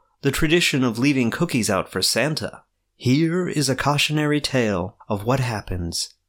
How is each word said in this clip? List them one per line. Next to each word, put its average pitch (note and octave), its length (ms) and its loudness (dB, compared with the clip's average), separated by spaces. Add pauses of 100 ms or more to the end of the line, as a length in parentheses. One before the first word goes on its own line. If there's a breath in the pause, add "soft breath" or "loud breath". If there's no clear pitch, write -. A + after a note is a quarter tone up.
(220)
the C#3 100 2
tradition D#3 520 2
of A#2 160 0
leaving C3 320 2
cookies A2+ 380 0
out F#2+ 200 0
for F#2+ 120 -4
Santa. B2 640 -2 (320)
Here E3 520 2
is C3+ 220 -2
a C3 60 0
cautionary D3 680 0
tale G#2 560 -2 (120)
of G2 160 -4
what C3 140 2
happens F#2+ 760 -4 (160)